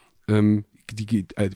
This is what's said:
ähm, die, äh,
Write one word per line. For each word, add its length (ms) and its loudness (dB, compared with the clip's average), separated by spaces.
ähm, 360 2
die, 340 -4
äh, 200 -2